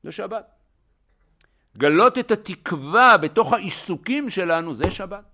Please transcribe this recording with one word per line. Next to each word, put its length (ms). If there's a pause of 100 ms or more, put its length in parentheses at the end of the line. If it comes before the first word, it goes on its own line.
זה 100
שבת. 340 (1300)
גלות 420
את 120
התקווה 880
בתוך 360
העיסוקים 800
שלנו, 440
זה 160
שבת. 440